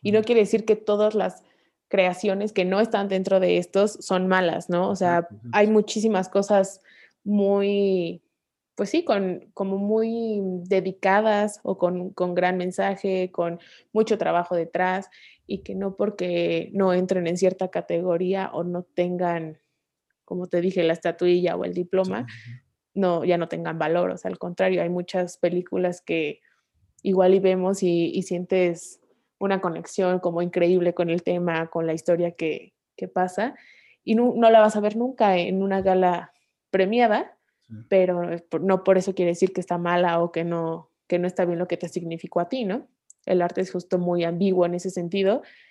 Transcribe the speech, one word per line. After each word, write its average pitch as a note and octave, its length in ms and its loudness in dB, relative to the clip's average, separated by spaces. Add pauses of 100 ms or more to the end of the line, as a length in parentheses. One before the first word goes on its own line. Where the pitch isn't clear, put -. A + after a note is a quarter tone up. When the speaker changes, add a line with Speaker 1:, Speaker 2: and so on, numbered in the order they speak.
Speaker 1:
y G3+ 100 0
no G#3+ 60 6
Speaker 2:
Ujú. A3 80 2
Speaker 1:
quiere A#3 160 6
decir G#3+ 240 2
que G#3+ 100 4
todas G#3+ 380 0
las F#3 280 -2 (460)
creaciones F#3+ 640 0
que F#3 120 2
no F#3+ 160 2
están A3 280 0
dentro F#3+ 320 2
de F3+ 160 4
estos G3 360 2
son F#3 360 -2
malas, F3+ 400 0
¿no? F3+ 220 0
O G3 60 -2
sea, F3 220 2
Speaker 2:
Exacto, E3+ 180 -4
exacto. A#2+ 220 -4
Speaker 1:
hay G#3 100 6
muchísimas G#3+ 600 0
cosas G3 540 0 (400)
muy, G3 1000 0 (520)
pues G3+ 160 -4
sí, E4 140 0
con, F#3+ 500 -2
como G3 240 -4
muy A3 640 -2 (240)
dedicadas G3+ 960 0
o F#3+ 160 -4
con, F3+ 320 -2
con F3+ 240 -4
gran F3+ 240 0
mensaje, F#3 760 -4
con E3+ 280 -4 (320)
mucho A3 260 2
trabajo F3 360 0
detrás, F3+ 540 -2 (380)
y G3 120 -6
que G3 160 -12
no G3 220 -6
porque F3 760 -2
no F#3+ 180 2
entren F#3 340 0
en F3 120 -2
cierta F#3 300 0
categoría F3+ 840 -2
o E3+ 120 -6
no F3 180 -6
tengan, F3 760 -4 (680)
como F3+ 240 -8
te F3 120 0
dije, F3+ 220 0
la E3 120 2
estatuilla F3 600 0
o F3+ 80 -4
el F3+ 80 -6
diploma, F#3 560 -2
Speaker 2:
Sí, - 60 -18
sí, - 160 -18
sí. B2+ 100 -18 (340)
Speaker 1:
no, F3 300 0
ya F3 140 2
no E3+ 100 -4
tengan E3 300 -8
valor. E3+ 320 0
O F#3 80 -8
sea, - 120 -8
al F3+ 80 -10
contrario, F3+ 440 -2
hay E3+ 80 -2
muchas F3+ 480 -4
películas F3+ 640 -2
que D#3+ 380 -4 (640)
igual F#3 320 4
y G3 40 4
vemos F#3 440 0
y, E3+ 240 2
y - 160 -4
sientes F3+ 800 -2 (360)
una G3 220 0
conexión F3+ 600 -2
como E3+ 200 -2
increíble F3 540 2
con E3+ 160 -2
el E3+ 120 -2
tema, F3 440 -2
con E3 200 -4
la D#3+ 60 -2
historia E3+ 380 0
que, - 420 -8 (240)
que F#3 120 -10
pasa, F#3 480 -4 (480)
y A3+ 100 0
no, A#3+ 200 4
no A#3 140 6
la A3+ 120 10
vas G#3+ 160 6
a G#3+ 40 0
ver G#3+ 160 -2
nunca A#3 400 2
en F#3+ 260 0
una F#3+ 200 0
gala F#3 500 2 (380)
premiada, G#3+ 640 2 (240)
Speaker 2:
Sí. - 140 -20 (160)
Speaker 1:
pero, F3+ 420 2
eh, E3+ 60 -6
por, D#3+ 240 -6
no F#3+ 220 2
por F#3+ 120 6
eso F#3 180 0
quiere F3 180 2
decir F#3 200 0
que F#3 80 -4
está F3 160 -4
mala F3 440 2
o E3+ 120 -2
que E3 120 -4
no, E3+ 460 -4 (160)
que F3 120 0
no F3 80 -2
está F3+ 180 -2
bien E3+ 140 -2
lo F3 100 -4
que F3 80 -4
te F3 120 -8
significó E3+ 520 -6
a E3+ 80 -4
ti, C4 160 -4
¿no? G3+ 240 -6 (380)
El F3+ 160 2
arte F3 180 -2
es F#3 100 -6
justo F3+ 280 -4
muy F3 260 0
ambiguo F3+ 400 0
en F3 100 0
ese F3 140 -6
sentido, F#3+ 540 -2 (280)